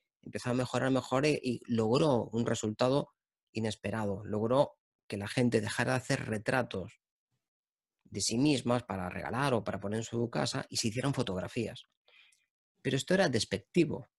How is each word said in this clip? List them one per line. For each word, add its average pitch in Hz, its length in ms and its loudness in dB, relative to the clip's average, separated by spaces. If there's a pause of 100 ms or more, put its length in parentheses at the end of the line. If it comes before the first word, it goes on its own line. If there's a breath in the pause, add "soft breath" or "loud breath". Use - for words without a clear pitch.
(220)
empezó 120 300 -6
a - 20 2
mejorar, 127 380 0
mejor, 131 340 0
eh, 151 160 2
y 120 240 -4
logró 120 600 4
un 117 200 0
resultado 120 640 2 (420)
inesperado. 107 760 -4
Logró 113 520 2 (300)
que 107 100 -6
la 101 100 -4
gente 117 340 4
dejara 120 320 0
de 131 40 2
hacer 127 280 -2
retratos 110 760 -2 (1040)
de - 180 -8
sí 113 160 0
mismas 123 460 2
para 92 260 -4
regalar 123 460 0
o 104 80 0
para 98 160 -4
poner 104 200 -4
en 117 40 -4
su 117 260 -2
casa 135 400 -4
y 123 80 -6
se 117 120 0
hicieran 127 260 -2
fotografías. 95 680 -4 (1000 soft breath)
Pero 131 120 -2
esto 139 200 0
era 190 120 4
despectivo. 123 800 0 (120)